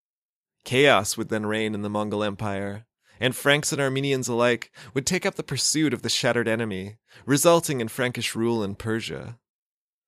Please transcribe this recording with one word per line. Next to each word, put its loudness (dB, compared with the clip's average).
Chaos 4
would -6
then -2
reign 0
in -4
the -4
Mongol -2
Empire, -6
and 0
Franks 2
and -2
Armenians 0
alike 0
would -2
take -2
up -2
the -6
pursuit 0
of -6
the -4
shattered 2
enemy, -2
resulting 4
in 0
Frankish -4
rule 2
in -4
Persia. -6